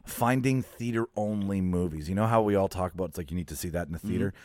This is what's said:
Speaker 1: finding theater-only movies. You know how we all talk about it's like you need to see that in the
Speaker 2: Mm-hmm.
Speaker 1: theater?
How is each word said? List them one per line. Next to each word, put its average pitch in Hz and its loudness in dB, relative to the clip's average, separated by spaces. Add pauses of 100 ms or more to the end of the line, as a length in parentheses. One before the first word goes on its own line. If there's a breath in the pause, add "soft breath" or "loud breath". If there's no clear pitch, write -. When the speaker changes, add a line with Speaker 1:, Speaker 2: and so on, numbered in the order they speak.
Speaker 1:
finding 127 2
theater-only 107 -2
movies. 87 0
You 92 -2
know 104 2
how 113 6
we 104 4
all 98 4
talk 92 -4
about 90 -4
it's 82 -12
like 80 -6
you 87 -2
need 87 -4
to 78 -10
see 90 -6
that 82 -2
in 78 -8
the 85 -6
Speaker 2:
Mm-hmm. 101 -10
Speaker 1:
theater? - -2 (100)